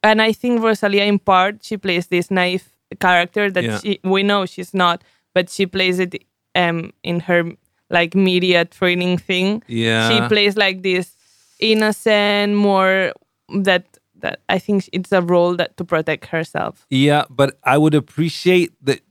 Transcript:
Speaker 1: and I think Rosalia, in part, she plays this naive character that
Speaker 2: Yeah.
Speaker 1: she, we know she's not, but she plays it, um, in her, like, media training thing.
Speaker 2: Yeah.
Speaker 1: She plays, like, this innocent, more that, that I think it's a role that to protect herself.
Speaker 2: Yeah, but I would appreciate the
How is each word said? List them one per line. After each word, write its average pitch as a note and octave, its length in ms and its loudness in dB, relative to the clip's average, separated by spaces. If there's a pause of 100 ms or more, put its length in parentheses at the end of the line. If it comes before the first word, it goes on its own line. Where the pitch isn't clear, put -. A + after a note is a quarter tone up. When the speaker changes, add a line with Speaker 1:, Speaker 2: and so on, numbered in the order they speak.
Speaker 1:
and A3 200 4
I A3 100 2
think A#3+ 300 -2
Rosalia, G3+ 420 0
in G3+ 160 2
part, F#3+ 420 0
she G#3+ 140 -8
plays F3+ 320 -4
this F3 220 -2
naive F3+ 340 -2 (360)
character F3+ 500 2
that F3+ 140 -2
Speaker 2:
Yeah. A2+ 140 -4
Speaker 1:
she, G3+ 260 -4
we F#3+ 180 0
know G3+ 240 0
she's - 260 -14
not, F3 300 0 (320)
but F3+ 160 -2
she F#3+ 160 -4
plays F#3 320 -2
it, F#3 160 -4 (400)
um, E3+ 380 -2 (100)
in E3+ 180 -4
her, E3+ 320 -2 (380)
like, E3+ 240 0
media F3+ 500 2
training F3+ 540 -2
thing. F#3+ 480 -2
Speaker 2:
Yeah. A2+ 420 0
Speaker 1:
She A3 200 0
plays, G#3 280 0
like, F#3+ 260 -2
this F3+ 340 -4 (600)
innocent, G#3 760 0
more F#3+ 580 2 (520)
that, F#3 200 0 (360)
that - 280 -6
I F#3 100 0
think G3 340 -2
it's F#3 200 -6
a F#3+ 100 4
role F3 340 2
that - 200 -6
to F3 80 -8
protect D#3 420 -4
herself. - 640 -6
Speaker 2:
Yeah, C#3+ 400 2
but C#3 340 0
I C3 140 2
would D3+ 160 2
appreciate E3+ 800 0 (100)
the C3+ 180 -2 (100)